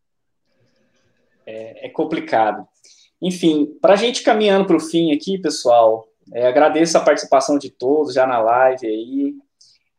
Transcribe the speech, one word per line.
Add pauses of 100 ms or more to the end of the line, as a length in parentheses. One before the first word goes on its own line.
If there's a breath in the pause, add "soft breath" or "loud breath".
(1400)
É,
é
complicado. (540 soft breath)
Enfim, (160)
pra
gente
caminhando
pro
fim
aqui,
pessoal, (260)
é,
agradeço
a
participação
de
todos
já
na
live
aí. (640 soft breath)